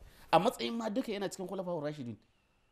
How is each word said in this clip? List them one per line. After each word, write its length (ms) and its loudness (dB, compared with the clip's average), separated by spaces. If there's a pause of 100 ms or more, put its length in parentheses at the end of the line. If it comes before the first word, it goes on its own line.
(320)
A 80 10
matsayin 380 0
ma 120 -2
duka 220 -2
yana 180 -2
cikin 180 -8
Khulafa'ur 360 -4
Rashidin. 340 -6 (540)